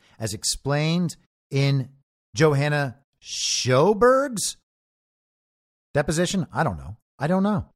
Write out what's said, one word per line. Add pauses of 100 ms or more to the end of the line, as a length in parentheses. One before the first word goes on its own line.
(180)
as
explained (360)
in (440)
Johanna (240)
Sjoberg's (1400)
deposition.
I
don't
know. (200)
I
don't
know.